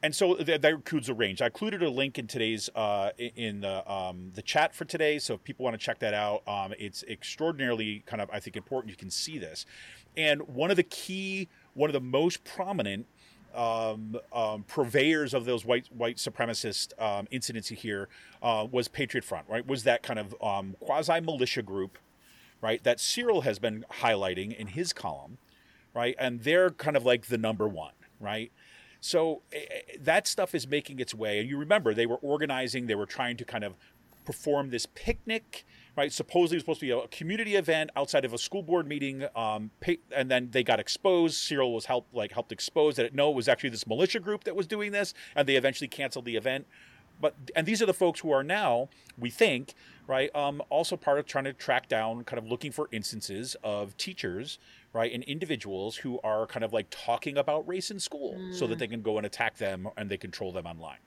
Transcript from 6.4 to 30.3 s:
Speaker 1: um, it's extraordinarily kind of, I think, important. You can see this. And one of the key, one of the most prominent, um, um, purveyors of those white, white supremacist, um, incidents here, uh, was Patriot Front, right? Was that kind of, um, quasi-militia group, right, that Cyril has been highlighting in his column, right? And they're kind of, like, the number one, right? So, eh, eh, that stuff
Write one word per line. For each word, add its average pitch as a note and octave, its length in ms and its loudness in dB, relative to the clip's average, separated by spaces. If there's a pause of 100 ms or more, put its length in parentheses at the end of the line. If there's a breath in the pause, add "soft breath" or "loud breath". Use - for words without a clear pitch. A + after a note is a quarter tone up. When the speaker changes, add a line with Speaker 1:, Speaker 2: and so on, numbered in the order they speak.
Speaker 1:
um, G2+ 320 -4
it's G2+ 260 -10
extraordinarily A#2 1000 -4
kind G#2+ 160 -6
of, G2+ 100 -6
I G#2 60 -4
think, G2 180 -10
important. A2+ 340 -6
You F#2+ 60 -16
can F#2+ 140 -12
see - 280 -6
this. D#2+ 280 -10 (500 loud breath)
And D3+ 260 4
one D3+ 280 -2
of G3 60 6
the F3 80 6
key, F#3+ 640 -6 (260 soft breath)
one D3 160 2
of C#3 40 -4
the C3+ 60 2
most C3+ 440 2
prominent, A#2+ 600 -4 (460 loud breath)
um, A2+ 640 -2 (160)
um, G#2+ 360 0
purveyors C#3+ 680 2
of A#2+ 120 2
those A#2+ 180 0
white, B2 280 2
white A#2+ 260 -2
supremacist, A2+ 760 -2 (100)
um, G2+ 300 0
incidents A#2 360 -4
here, G2+ 400 -6 (320 loud breath)
uh, A2 300 0
was B2 160 2
Patriot C3 380 -2
Front, D#2+ 240 -6
right? A#2+ 180 -4
Was C3 160 -2
that A#2+ 220 4
kind A2 160 -4
of, G2+ 200 -10
um, G2 380 -2
quasi-militia D3+ 840 0
group, G2 360 -6 (640 soft breath)
right, A2+ 240 0
that A#2+ 160 4
Cyril A#3 400 2
has A#2+ 180 2
been A2 320 -2
highlighting G2 680 2
in G#2+ 120 -10
his D#3+ 240 -4
column, D2 460 -8 (540 soft breath)
right? A#2+ 280 2
And B2 220 -2
they're F3 280 6
kind D3+ 260 0
of, B2 80 4
like, B2 220 6
the A#2+ 120 0
number A2 280 0
one, D#2+ 280 -6 (260)
right? G#2+ 320 -6 (480 loud breath)
So, D#3+ 420 2 (100)
eh, D3+ 180 -8
eh, - 100 -8 (200)
that D#3+ 260 4
stuff - 300 0